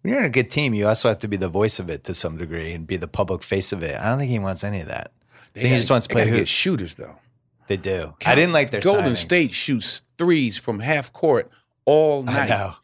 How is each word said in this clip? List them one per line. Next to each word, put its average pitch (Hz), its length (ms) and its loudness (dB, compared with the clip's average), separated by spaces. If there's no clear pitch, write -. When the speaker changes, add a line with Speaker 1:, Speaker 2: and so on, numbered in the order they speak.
Speaker 1:
when 185 120 -4
you're 277 80 0
on 226 40 2
a 151 60 0
good 127 200 2
team, 143 220 0
you 104 160 2
also 110 200 2
have 104 100 0
to 107 100 -6
be 101 80 -4
the 92 140 -2
voice 104 280 2
of 87 120 -4
it 73 140 -10
to 92 100 -8
some 80 240 -2
degree 82 340 -8
and 82 140 -10
be 92 100 -6
the 82 120 -6
public 92 340 -4
face 98 320 -2
of 87 80 -8
it. 76 180 -6
I 107 80 -2
don't 127 100 0
think 135 120 -4
he 117 80 -2
wants 95 260 -4
any 101 160 -4
of 76 80 -10
that. - 240 -10
Speaker 2:
They - 80 -14
Speaker 1:
I - 20 -2
think - 20 -2
he 123 40 4
Speaker 2:
gotta, 127 120 4
Speaker 1:
just 113 100 0
wants 123 160 4
to - 20 -8
Speaker 2:
they - 60 -6
Speaker 1:
play 117 100 4
Speaker 2:
gotta 107 60 2
get 117 100 2
Speaker 1:
hoops. - 100 -2
Speaker 2:
shooters, 98 440 0
though. - 220 -18
Speaker 1:
They 98 100 -2
do. 90 440 -4
I - 40 -12
Speaker 2:
Count-, 123 120 6
Speaker 1:
didn't 175 180 4
like 143 160 4
their 107 100 -4
Speaker 2:
Golden 190 320 4
Speaker 1:
signings. 113 60 -2
Speaker 2:
State 170 360 2
shoots - 460 -4
threes 156 400 2
from 107 240 -6
half 139 320 -2
court 143 380 2
all 147 440 4
Speaker 1:
I 113 60 -2
Speaker 2:
night. 139 140 0
Speaker 1:
know. 98 360 0